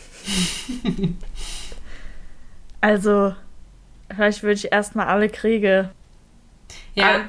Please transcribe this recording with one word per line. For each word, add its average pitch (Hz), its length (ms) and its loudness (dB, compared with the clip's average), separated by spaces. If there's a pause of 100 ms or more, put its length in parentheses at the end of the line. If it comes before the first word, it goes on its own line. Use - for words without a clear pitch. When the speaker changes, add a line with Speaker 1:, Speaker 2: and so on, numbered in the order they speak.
(260)
Speaker 1:
<laughs> 202 880 -2 (1700)
Speaker 2:
Also, 202 540 4 (800)
vielleicht 208 280 2
würde 208 120 2
ich 208 180 -2
erstmal 208 340 0
alle 208 220 4
Kriege 202 600 2 (1040)
Speaker 1:
Ja, 202 200 6
Speaker 2:
Al-, 208 140 0